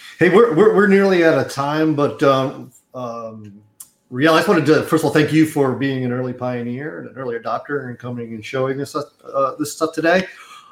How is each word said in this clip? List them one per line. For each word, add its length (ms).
Hey, 160
we're, 220
we're, 200
we're 120
nearly 380
out 120
of 140
time, 440
but, 280
um, 480
um, 680
Riel, 220
I 60
just 80
wanted 180
to, 180
first 200
of 20
all, 80
thank 180
you 140
for 300
being 280
an 80
early 220
pioneer 640
and 100
an 60
early 220
adopter 520
and 100
coming 340
and 100
showing 380
us, 140
uh, 640
this 160
stuff 180
today. 320